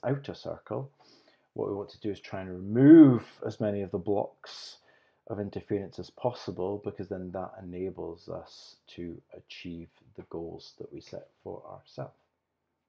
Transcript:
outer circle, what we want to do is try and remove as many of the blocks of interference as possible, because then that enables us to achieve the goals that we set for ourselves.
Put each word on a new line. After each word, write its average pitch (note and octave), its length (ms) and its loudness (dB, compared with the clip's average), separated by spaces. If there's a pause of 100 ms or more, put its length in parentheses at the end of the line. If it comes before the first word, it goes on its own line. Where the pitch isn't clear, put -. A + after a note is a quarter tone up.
outer C#3 300 -4
circle, A#2 560 -10 (640)
what G#2+ 140 -4
we G2+ 60 -4
want G2 160 -8
to - 100 -20
do G#2+ 100 -6
is F#2+ 100 -10
try G2 220 -12
and F#2+ 80 -10
remove B2 760 10 (220)
as A2 140 -8
many G#2 200 0
of F#2+ 100 -6
the G2+ 80 -4
blocks - 800 -6 (500)
of G#2 120 -8
interference G2 580 -8
as F2+ 120 -14
possible, G2 720 -8
because G2+ 240 -10
then F#2 240 -10
that F#2 180 -10 (120)
enables F2 680 -12
us - 480 -16 (100)
to E2+ 340 -14 (160)
achieve E2+ 520 -16 (280)
the F#2 140 -18
goals E2+ 480 -12
that - 140 -16
we - 80 -16
set - 280 -16 (140)
for F#2+ 240 -14
ourselves. - 460 -16 (760)